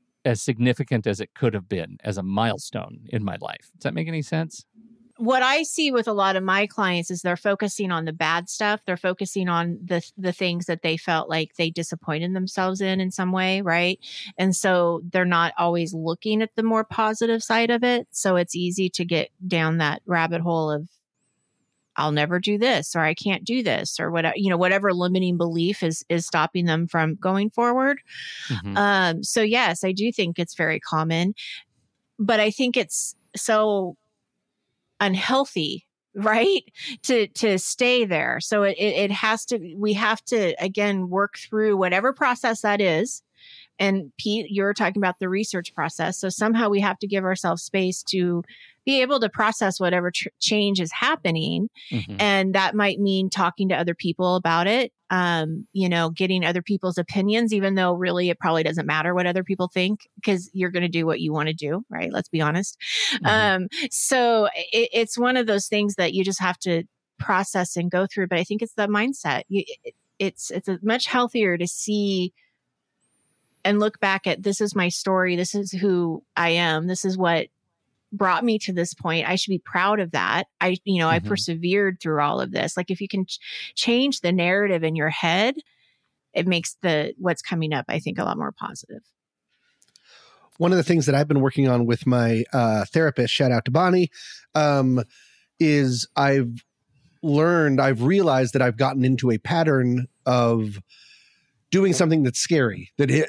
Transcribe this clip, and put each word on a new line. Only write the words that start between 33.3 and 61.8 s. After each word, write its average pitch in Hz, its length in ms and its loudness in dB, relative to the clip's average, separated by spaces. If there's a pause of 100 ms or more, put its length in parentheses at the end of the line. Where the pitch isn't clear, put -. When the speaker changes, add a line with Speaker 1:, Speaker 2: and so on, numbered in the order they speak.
Speaker 2:
so 208 600 0 (1040)
unhealthy, 190 880 0 (140)
<laughs> - 140 -20
right? 220 480 2 (400)
To, 226 240 2
to 202 320 0
stay 247 460 0
there. 151 340 0
So 208 240 0
it, 196 140 0
it, 196 180 0
it 196 160 2
has 214 360 -2
to, 180 300 -6
we 208 160 0
have 214 320 0
to, 202 360 0
again, 196 480 -2
work 196 280 -2
through 214 400 0
whatever 190 360 2
process 247 480 0
that 208 200 2
is. 185 400 0 (560)
And 196 400 0
Pete, 208 320 -2
you're 202 240 0
talking 202 280 0
about 180 180 0
the 190 80 -2
research 190 480 -4
process. 165 420 -4
So 190 120 -4
somehow 220 400 2
we 202 100 2
have 196 200 0
to 208 80 -8
give 196 180 -2
ourselves 185 360 -2
space 185 420 -2
to 175 380 0 (440)
be 269 160 2
able 262 180 2
to 226 80 0
process 208 540 0
whatever 180 300 0
ch-, - 180 -6 (100)
change 202 400 2
is 165 140 -4
happening. 180 760 -2 (220)
Speaker 1:
Mm-hmm. 117 280 -4
Speaker 2:
And 196 360 2
that 190 180 2
might 202 260 0
mean 190 300 2
talking 190 400 0
to 180 60 2
other 170 180 0
people 180 420 0
about 170 320 2
it, 233 260 0 (160)
um, 170 640 0
you 190 160 0
know, 170 200 2
getting 185 360 0
other 175 160 0
people's 185 360 -2
opinions, 208 560 0
even 196 220 0
though 185 160 2
really 180 380 0
it 165 100 -2
probably 160 240 2
doesn't 160 220 -2
matter 156 280 0
what 180 120 0
other 180 180 0
people 185 240 -2
think, 190 400 -2 (160)
'cause 190 300 -2
you're 185 160 -2
gonna 175 180 -2
do 165 180 0
what 160 140 0
you 156 140 -2
wanna 156 200 -2
do, 160 360 -6